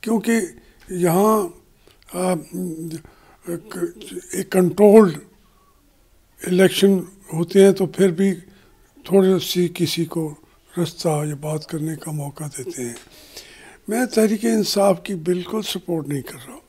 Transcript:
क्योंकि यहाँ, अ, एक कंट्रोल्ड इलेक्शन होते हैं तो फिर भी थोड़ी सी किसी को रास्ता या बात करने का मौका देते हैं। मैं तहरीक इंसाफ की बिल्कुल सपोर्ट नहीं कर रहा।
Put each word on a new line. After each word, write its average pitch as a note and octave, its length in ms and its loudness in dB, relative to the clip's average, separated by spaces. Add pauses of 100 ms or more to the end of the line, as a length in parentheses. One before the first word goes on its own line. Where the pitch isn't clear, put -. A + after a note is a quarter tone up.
क्योंकि A3 540 -2 (340)
यहाँ, F3+ 560 2 (640)
अ, F#3 200 -2 (2000)
एक F#3 160 -6
कंट्रोल्ड F#3+ 680 6 (1300)
इलेक्शन F#3 600 4 (260)
होते E3+ 300 4
हैं G3 100 8
तो F#3+ 140 0
फिर F#3+ 240 2
भी F#3+ 220 0 (760)
थोड़ी F#3+ 280 4
सी F3 280 -2
किसी E3+ 380 -4
को D#3+ 240 -6 (480)
रास्ता D3+ 520 -4
या D3 60 -8
बात D3+ 300 -8
करने D#3+ 300 -8
का D#3 160 -12
मौका D3 360 -10
देते B2+ 340 -12
हैं। A#2+ 140 -10 (920)
मैं A#3 180 -2
तहरीक A3 380 0
इंसाफ G3+ 600 0
की G3+ 100 -6
बिल्कुल F3+ 460 -4
सपोर्ट E3+ 460 -6
नहीं C#3+ 140 -6
कर - 140 -16
रहा। - 340 -20